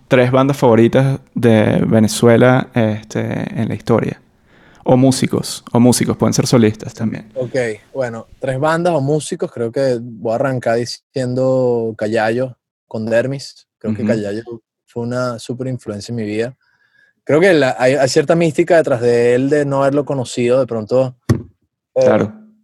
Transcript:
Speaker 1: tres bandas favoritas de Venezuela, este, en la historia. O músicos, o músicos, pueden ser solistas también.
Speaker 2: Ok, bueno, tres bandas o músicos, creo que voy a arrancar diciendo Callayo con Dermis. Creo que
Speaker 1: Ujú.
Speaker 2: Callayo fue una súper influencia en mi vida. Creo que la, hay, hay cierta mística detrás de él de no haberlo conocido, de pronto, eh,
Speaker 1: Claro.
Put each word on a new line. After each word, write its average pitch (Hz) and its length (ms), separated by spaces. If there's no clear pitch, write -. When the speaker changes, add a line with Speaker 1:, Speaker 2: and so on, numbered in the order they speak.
Speaker 1:
tres 127 240
bandas 135 260
favoritas 131 640
de 110 520
Venezuela, 117 840
este, 113 880
en 110 80
la 113 60
historia. - 460
O 127 140
músicos, - 760
o 120 80
músicos, 117 380
pueden 110 160
ser 127 140
solistas 110 480
también. - 400
Speaker 2:
Ok, 127 200
bueno, 117 340
tres 131 200
bandas 165 340
o 147 80
músicos, 156 500
creo 117 200
que 131 300
voy 117 300
a 113 40
arrancar 127 420
diciendo 123 1200
Callayo 113 600
con 110 180
Dermis. 135 640
Creo 110 180
que 107 80
Speaker 1:
Ujú. 104 80
Speaker 2:
Callayo 107 320
fue 120 160
una 123 360
súper 127 280
influencia 117 440
en 120 40
mi 117 80
vida. 110 320
Creo 143 160
que 190 140
la, 131 240
hay, 127 160
hay 135 160
cierta 156 260
mística 170 420
detrás 139 240
de 120 340
él 135 160
de 151 140
no 139 180
haberlo 139 220
conocido, 127 540
de 131 60
pronto, 120 500
eh, - 760
Speaker 1:
Claro. 110 300